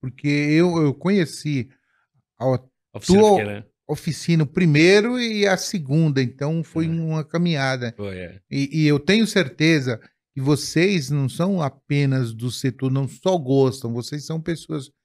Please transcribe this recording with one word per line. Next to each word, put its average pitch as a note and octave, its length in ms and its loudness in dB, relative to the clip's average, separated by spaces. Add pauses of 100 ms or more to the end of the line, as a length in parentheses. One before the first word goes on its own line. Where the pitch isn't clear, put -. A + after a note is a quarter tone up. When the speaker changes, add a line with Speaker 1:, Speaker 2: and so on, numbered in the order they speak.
Speaker 1:
Porque C3+ 260 -6
eu, D3+ 540 2
eu C#3+ 100 2
conheci D3+ 760 -2 (680)
a A#2 60 -6 (480)
Speaker 2:
Oficina F#3 280 4
Speaker 1:
tua G#3+ 180 6
Speaker 2:
pequena. G#2 280 -6 (220)
Speaker 1:
oficina, D#3 540 -2
o C#3+ 40 2
primeiro F#3 720 4
e G#3+ 280 -2
a F#3+ 100 2
segunda, D3+ 640 0
então C#3+ 400 -4
foi D#3+ 240 -4
Speaker 2:
É. - 40 -4
Speaker 1:
uma D#3+ 340 -4
caminhada. C3+ 720 -2
Speaker 2:
Foi, G2 220 -10
é. F2+ 220 -14 (100)
Speaker 1:
E, C#3 320 -2
e D3+ 40 4
eu D3 140 4
tenho G#3 260 2
certeza D3+ 720 0 (360)
que C#3 80 -8
vocês D3+ 680 0
não C#3+ 220 -2
são F3+ 320 -2
apenas C3+ 720 -2
do A#2 160 -6
setor, C3 420 -4
não C3+ 160 -2
só F#3 300 -2
gostam, C3 560 0
vocês C3 320 -10
são D#3+ 120 -8
pessoas D#3+ 520 -8 (140)